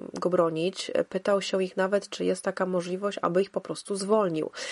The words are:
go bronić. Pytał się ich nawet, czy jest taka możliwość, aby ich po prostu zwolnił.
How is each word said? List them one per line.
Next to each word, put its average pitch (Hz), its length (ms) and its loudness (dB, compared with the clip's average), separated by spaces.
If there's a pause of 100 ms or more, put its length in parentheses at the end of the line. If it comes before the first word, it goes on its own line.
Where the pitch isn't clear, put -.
(140)
go 185 160 0
bronić. 170 640 2 (180)
Pytał 190 320 2
się 190 220 0
ich 185 140 -4
nawet, 196 320 0
czy - 160 -4
jest 185 180 0
taka 190 220 -2
możliwość, 185 560 -2
aby 175 200 2
ich 196 100 -2
po 190 100 -4
prostu - 340 -8
zwolnił. 190 560 0 (200)